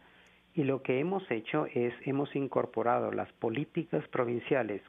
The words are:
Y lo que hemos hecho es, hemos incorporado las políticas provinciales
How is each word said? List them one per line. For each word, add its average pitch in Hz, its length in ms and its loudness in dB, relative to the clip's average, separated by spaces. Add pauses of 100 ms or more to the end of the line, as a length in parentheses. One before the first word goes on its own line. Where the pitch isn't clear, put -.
(520)
Y 151 120 2
lo 131 180 2
que 127 180 2
hemos 185 300 0
hecho 143 420 0
es, 120 220 2 (100)
hemos 139 320 0
incorporado 120 720 2
las 104 240 -4
políticas 151 760 -2
provinciales 120 800 0